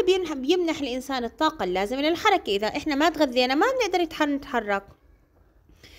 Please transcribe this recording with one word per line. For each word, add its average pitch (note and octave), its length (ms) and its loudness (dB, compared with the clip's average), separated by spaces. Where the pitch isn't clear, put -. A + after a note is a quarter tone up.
بينح-، F4+ 260 0
بيمنح D#4 480 -2
الإنسان B3+ 440 -6
الطاقة D4+ 400 -2
اللازمة G3+ 360 -2
للحركة. E4+ 500 0
إذا G3+ 160 0
إحنا D4 280 -2
ما D4 140 6
تغذينا C4 460 2
ما E4+ 120 4
بنقدر G#4 380 2
يتح-، D#4+ 180 -4
نتحرك. A#3 640 -2